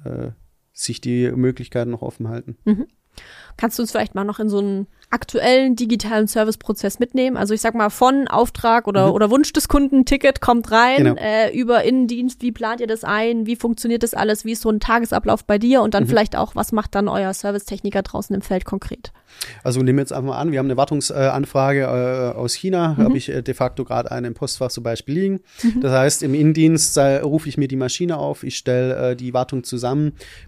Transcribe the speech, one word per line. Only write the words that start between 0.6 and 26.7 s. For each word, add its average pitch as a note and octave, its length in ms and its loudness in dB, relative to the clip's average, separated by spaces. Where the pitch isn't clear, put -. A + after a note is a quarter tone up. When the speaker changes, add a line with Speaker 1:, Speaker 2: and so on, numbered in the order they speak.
Speaker 1:
sich - 260 -8
die B2 300 0
Möglichkeiten B2 600 -4
noch A#2 100 -8
offen A#2 280 -10
halten. A#2+ 360 -12
Speaker 2:
Mhm. G#3+ 220 0
Kannst A3+ 200 -4
du B3 60 -2
uns A3 80 -6
vielleicht G#3+ 240 -4
mal G3 80 -4
noch G3+ 160 -6
in G#3+ 100 -2
so G3+ 80 0
einen G3 300 -2
aktuellen B3+ 640 2
digitalen A3 500 0
Serviceprozess G#3+ 720 -2
mitnehmen? B3+ 400 0
Also G3+ 160 -2
ich A3 80 0
sag A3+ 140 0
mal, G#3+ 160 0
von C4 360 2
Auftrag A#3 600 2
oder, F#3+ 220 4
Speaker 1:
Mhm. - 40 4
Speaker 2:
oder G#3 160 4
Wunsch C4+ 240 4
des - 140 0
Kunden, C#4 380 4
Ticket C4+ 360 2
kommt A#3+ 300 2
rein, A#3+ 260 6
Speaker 1:
Genau. C#4+ 240 6
Speaker 2:
äh, A3 340 2
über A#3+ 280 4
Innendienst, B3 580 0
wie A#3+ 100 -2
plant A#3 300 -6
ihr A#3 60 -2
das A3 160 -4
ein? A3+ 420 0
Wie A#3 100 -2
funktioniert A#3 460 -2
das A#3 140 -2
alles? G#3+ 300 0
Wie A3+ 80 -4
ist - 100 -6
so A3+ 80 0
ein G#3+ 80 0
Tagesablauf A3+ 680 0
bei G#3 140 2
dir? A#3+ 240 4
Und G#3+ 100 0
dann G3 120 2
Speaker 1:
Mhm. - 20 2
Speaker 2:
vielleicht A3 280 2
auch, - 200 -4
was - 160 -4
macht G#3+ 240 -2
dann G3+ 120 0
euer G3 280 -2
Servicetechniker G3+ 680 -4
draußen G3+ 340 -8
im G3 60 -4
Feld F#3 240 -2
konkret? - 480 -10
Speaker 1:
Also B2+ 200 0
nehmen B2+ 140 4
wir C#3+ 40 2
jetzt C3 120 -6
einfach C3+ 160 -6
mal B2 100 -6
an, D#3+ 120 -2
wir C3+ 60 -2
haben C3 100 0
eine B2 100 -2
Wartungsanfrage, C#3 1040 0
äh, B2 560 -2
aus A#2+ 180 -4
China, F3 420 -2
Speaker 2:
Mhm. A3 60 4
Speaker 1:
habe B3 140 4
ich, B2+ 120 -6
äh, C3+ 140 -6
de C3 100 -4
facto B2+ 320 -4
gerade A#2+ 260 -4
eine B2 160 -6
im A#2 60 -8
Postfach B2+ 380 -6
zum A#2+ 120 -8
Beispiel A#2 320 -6
liegen. F#3+ 240 0
Speaker 2:
Mhm. A#3 200 2
Speaker 1:
Das C3+ 100 0
heißt, C3 320 2
im C3+ 100 0
Innendienst, D#3 640 4